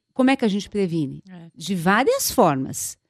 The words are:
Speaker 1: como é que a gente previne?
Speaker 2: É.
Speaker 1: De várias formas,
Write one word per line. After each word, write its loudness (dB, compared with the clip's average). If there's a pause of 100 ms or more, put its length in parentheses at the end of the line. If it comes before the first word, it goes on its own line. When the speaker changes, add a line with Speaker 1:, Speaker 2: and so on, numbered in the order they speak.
(140)
Speaker 1:
como 2
é 4
que -2
a 4
gente -2
previne? -2
Speaker 2:
É. -20
Speaker 1:
De -6
várias 2
formas, 0 (120)